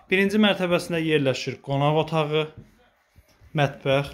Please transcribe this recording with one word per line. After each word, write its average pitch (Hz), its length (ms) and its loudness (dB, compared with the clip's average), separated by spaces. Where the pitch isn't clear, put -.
Birinci 196 320 2
mərtəbəsində 180 640 0
yerləşir 139 640 -2
qonaq 143 400 0
otağı, 156 380 -2
mətbəx, 139 540 0